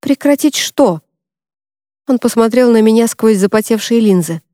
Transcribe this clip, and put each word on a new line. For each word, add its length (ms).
"Прекратить 540
что?" 480
Он 120
посмотрел 520
на 100
меня 280
сквозь 300
запотевшие 640
линзы. 400